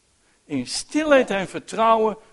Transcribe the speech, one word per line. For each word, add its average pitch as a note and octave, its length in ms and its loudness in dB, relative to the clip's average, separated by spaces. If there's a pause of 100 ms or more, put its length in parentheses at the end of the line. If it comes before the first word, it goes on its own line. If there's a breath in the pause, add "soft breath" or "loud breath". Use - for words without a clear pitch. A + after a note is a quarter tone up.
(440)
In C3 220 -6
stilheid D4 640 0
en F#3+ 180 -4
vertrouwen A3 680 0 (160 soft breath)